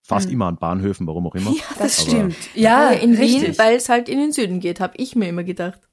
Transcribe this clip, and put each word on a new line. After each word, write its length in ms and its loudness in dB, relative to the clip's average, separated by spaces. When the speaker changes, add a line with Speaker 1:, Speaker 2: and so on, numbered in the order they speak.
Speaker 1:
Fast 260 -2
Speaker 2:
Hm. 60 -6
Speaker 1:
immer 140 0
an 100 -4
Bahnhöfen, 500 -4
warum 200 -4
auch 80 -8
immer. 160 -4
Speaker 3:
<laughs> 20 0
Ja, 100 -4
Speaker 2:
Das 240 0
Speaker 1:
Aber 100 -2
Speaker 2:
stimmt. 240 0
Ja, 380 4
Speaker 3:
Ja, 0 -
in 260 4
Wien, 260 4
Speaker 2:
richtig. 160 0
Speaker 3:
weil's 280 4
halt 220 0
in 100 -2
den 140 0
Süden 260 -2
geht, 220 -6
hab 180 -6
ich 160 -6
mir 140 0
immer 140 -6
gedacht. 360 -8